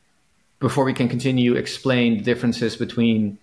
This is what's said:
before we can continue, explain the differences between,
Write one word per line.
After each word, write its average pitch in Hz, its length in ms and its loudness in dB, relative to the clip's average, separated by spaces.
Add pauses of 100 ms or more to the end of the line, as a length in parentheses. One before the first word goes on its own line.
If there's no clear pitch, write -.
(600)
before 131 240 2
we 131 80 2
can 123 160 0
continue, 123 460 0
explain 120 640 0
the 101 40 -6
differences 117 540 -2
between, 110 680 0